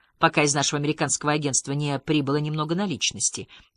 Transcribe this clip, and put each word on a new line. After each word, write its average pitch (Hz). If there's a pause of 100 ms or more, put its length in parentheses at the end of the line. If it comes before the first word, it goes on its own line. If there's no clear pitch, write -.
(180)
пока -
из 147
нашего 147
американского 147
агентства 143
не 143
прибыло 143
немного 151
наличности. - (280)